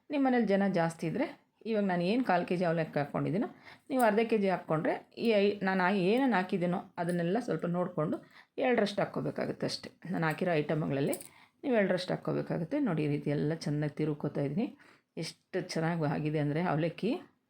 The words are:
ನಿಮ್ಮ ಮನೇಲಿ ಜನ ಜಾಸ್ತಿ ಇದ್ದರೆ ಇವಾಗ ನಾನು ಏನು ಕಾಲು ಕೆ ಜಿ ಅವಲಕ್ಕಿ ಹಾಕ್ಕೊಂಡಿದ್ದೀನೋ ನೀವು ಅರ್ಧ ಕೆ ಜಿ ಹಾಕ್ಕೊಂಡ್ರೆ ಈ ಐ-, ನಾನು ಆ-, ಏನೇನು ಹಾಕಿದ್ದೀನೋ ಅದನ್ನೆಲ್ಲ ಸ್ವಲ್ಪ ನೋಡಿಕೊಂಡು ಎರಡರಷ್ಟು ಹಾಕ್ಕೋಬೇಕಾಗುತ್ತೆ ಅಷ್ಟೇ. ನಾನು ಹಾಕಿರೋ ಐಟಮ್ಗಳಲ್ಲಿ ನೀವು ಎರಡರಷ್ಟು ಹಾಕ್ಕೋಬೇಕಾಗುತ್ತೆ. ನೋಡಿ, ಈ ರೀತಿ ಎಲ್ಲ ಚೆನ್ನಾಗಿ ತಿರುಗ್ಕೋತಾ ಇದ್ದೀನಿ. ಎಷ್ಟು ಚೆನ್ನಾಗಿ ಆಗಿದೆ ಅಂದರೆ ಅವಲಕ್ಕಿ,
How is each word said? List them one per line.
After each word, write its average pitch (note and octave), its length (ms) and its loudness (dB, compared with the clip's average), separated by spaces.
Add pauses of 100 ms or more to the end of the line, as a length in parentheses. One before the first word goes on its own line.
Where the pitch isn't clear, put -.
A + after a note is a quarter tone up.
ನಿಮ್ಮ C#4+ 140 0
ಮನೇಲಿ B3 240 4
ಜನ G3 160 4 (100)
ಜಾಸ್ತಿ E3+ 340 0
ಇದ್ದರೆ B3+ 200 -2 (380)
ಇವಾಗ G#3+ 200 0
ನಾನು F3 180 0
ಏನು A#3 200 2
ಕಾಲು F3+ 220 2
ಕೆ F3+ 120 0
ಜಿ F3+ 80 0
ಅವಲಕ್ಕಿ D#3+ 340 0
ಹಾಕ್ಕೊಂಡಿದ್ದೀನೋ C#3+ 480 -2 (380)
ನೀವು C4 180 0
ಅರ್ಧ G#3+ 200 4
ಕೆ A3+ 140 2
ಜಿ G3 120 2
ಹಾಕ್ಕೊಂಡ್ರೆ F3 440 0 (240)
ಈ A3+ 180 0
ಐ-, G3+ 280 4
ನಾನು F#3+ 200 2
ಆ-, F3+ 100 4 (100)
ಏನೇನು A#3 320 4
ಹಾಕಿದ್ದೀನೋ F#3 440 0 (180)
ಅದನ್ನೆಲ್ಲ F3 420 0
ಸ್ವಲ್ಪ - 260 -2
ನೋಡಿಕೊಂಡು F3 520 -2 (400)
ಎರಡರಷ್ಟು A3+ 440 2
ಹಾಕ್ಕೋಬೇಕಾಗುತ್ತೆ - 640 -4
ಅಷ್ಟೇ. - 260 -6 (180)
ನಾನು F3 160 -2
ಹಾಕಿರೋ E3 280 0
ಐಟಮ್ಗಳಲ್ಲಿ D3+ 640 0 (440)
ನೀವು B3+ 160 -2
ಎರಡರಷ್ಟು F#3 380 2
ಹಾಕ್ಕೋಬೇಕಾಗುತ್ತೆ. D#3+ 680 -2
ನೋಡಿ, E3 240 0
ಈ D3+ 40 0
ರೀತಿ D3 220 -2
ಎಲ್ಲ D3+ 260 0
ಚೆನ್ನಾಗಿ D3+ 400 -2
ತಿರುಗ್ಕೋತಾ D3+ 460 -2
ಇದ್ದೀನಿ. D3+ 260 -2 (500)
ಎಷ್ಟು - 500 -8
ಚೆನ್ನಾಗಿ D#3+ 400 0
ಆಗಿದೆ D3+ 320 -2
ಅಂದರೆ D3 240 0
ಅವಲಕ್ಕಿ, E3+ 480 0 (380)